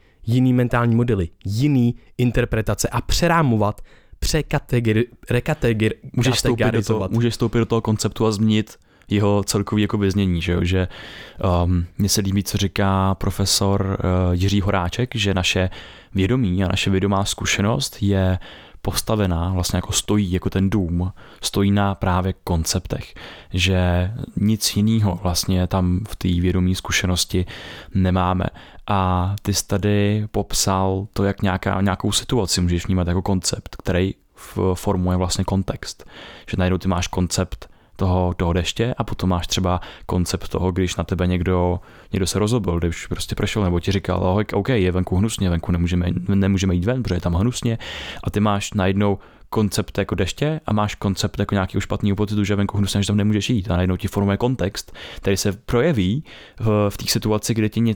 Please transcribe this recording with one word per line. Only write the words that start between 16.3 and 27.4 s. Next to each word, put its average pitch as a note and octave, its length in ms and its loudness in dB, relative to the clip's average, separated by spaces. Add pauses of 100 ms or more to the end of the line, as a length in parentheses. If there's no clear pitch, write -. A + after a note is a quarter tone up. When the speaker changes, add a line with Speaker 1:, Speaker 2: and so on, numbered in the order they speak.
Speaker 2:
a F2 40 2
naše G2 220 0
vědomá G2 340 2
zkušenost - 760 -2
je F#2+ 380 2 (440)
postavená, F#2 680 0
vlastně F2+ 240 0
jako F2+ 160 -2
stojí, G2+ 400 0
jako F2+ 180 0
ten G2 200 2
dům, F2+ 420 0 (300)
stojí G2+ 280 2
na G2+ 240 2
právě F#2 400 0 (100)
konceptech, - 680 -4 (380)
že F2+ 580 2 (260)
nic G#2+ 400 0
jinýho G#2 460 2
vlastně F2+ 440 0
tam F2+ 420 2
v - 80 -10
té - 120 -2
vědomí F2+ 460 2
zkušenosti F2+ 720 -2 (480)